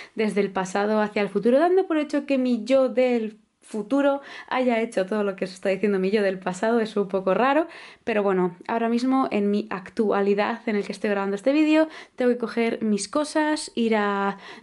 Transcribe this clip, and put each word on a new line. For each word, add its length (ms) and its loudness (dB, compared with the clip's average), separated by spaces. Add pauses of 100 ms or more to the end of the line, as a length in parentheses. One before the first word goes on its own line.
(160)
desde 260 0
el 80 -2
pasado 520 0
hacia 200 -2
el 80 -2
futuro, 300 4
dando 260 4
por 140 0
hecho 260 -2
que 140 0
mi 260 0
yo 240 4
del 480 0 (260)
futuro 580 0 (280)
haya 320 0
hecho 240 -2
todo 180 -2
lo 120 -4
que 100 -6
os 80 -8
está 160 -4
diciendo 300 0
mi 100 0
yo 140 2
del 160 -2
pasado, 420 0
es 160 -4
un 100 0
poco 280 0
raro, 320 2 (360)
pero 200 0
bueno, 340 0 (100)
ahora 220 -2
mismo 420 2
en 180 0
mi 200 0
actualidad 960 0
en 100 -2
el 80 -2
que 80 -8
estoy 200 -4
grabando 240 -2
este 180 0
vídeo, 340 4 (280)
tengo 160 2
que 60 0
coger 460 -2
mis 240 0
cosas, 680 -2
ir 200 2
a 440 0 (240)